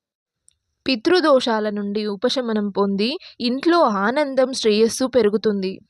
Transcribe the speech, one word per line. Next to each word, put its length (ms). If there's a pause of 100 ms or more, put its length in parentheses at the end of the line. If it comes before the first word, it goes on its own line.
(880)
పితృదోషాల 840
నుండి 360
ఉపశమనం 640
పొంది 480 (240)
ఇంట్లో 400
ఆనందం, 720
శ్రేయస్సు 520
పెరుగుతుంది. 760 (100)